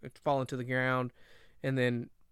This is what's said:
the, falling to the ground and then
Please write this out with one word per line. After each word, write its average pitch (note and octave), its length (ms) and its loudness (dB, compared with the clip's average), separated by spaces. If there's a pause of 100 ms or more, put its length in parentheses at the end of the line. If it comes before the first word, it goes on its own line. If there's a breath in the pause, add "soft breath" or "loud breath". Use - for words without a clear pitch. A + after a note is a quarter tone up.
the, C#3 80 -14 (140)
falling C3+ 220 2
to C3 100 -6
the B2+ 80 -6
ground B2+ 480 0 (500 soft breath)
and C3+ 160 0
then B2 320 2 (220)